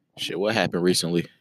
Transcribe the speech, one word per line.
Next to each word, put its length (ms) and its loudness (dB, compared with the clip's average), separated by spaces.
Shit, 220 -6
what 140 0
happened 300 0
recently? 440 2